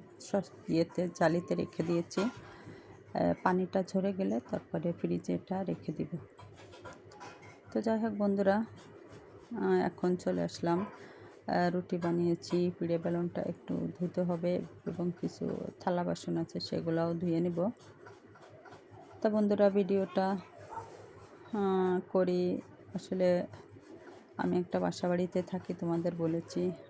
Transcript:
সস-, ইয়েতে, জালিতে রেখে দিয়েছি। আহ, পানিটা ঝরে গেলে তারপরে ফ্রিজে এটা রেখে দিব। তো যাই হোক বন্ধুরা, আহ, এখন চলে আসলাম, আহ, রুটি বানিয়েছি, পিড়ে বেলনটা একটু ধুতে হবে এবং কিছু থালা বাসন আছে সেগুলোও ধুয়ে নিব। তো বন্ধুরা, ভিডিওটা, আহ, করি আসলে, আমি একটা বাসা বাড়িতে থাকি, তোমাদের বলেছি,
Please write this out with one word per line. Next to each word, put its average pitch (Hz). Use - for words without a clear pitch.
সস-, -
ইয়েতে, 170
জালিতে 170
রেখে -
দিয়েছি। 170
আহ, -
পানিটা 185
ঝরে 190
গেলে 196
তারপরে 170
ফ্রিজে 175
এটা 185
রেখে 175
দিব। 160
তো 220
যাই 220
হোক 220
বন্ধুরা, 202
আহ, -
এখন 180
চলে 180
আসলাম, 170
আহ, -
রুটি 180
বানিয়েছি, 175
পিড়ে 170
বেলনটা 175
একটু 175
ধুতে 180
হবে 175
এবং 175
কিছু -
থালা 175
বাসন 170
আছে 170
সেগুলোও 165
ধুয়ে 170
নিব। 175
তো 220
বন্ধুরা, 208
ভিডিওটা, 190
আহ, 185
করি 180
আসলে, 180
আমি 175
একটা 180
বাসা 180
বাড়িতে 180
থাকি, 180
তোমাদের 170
বলেছি, 165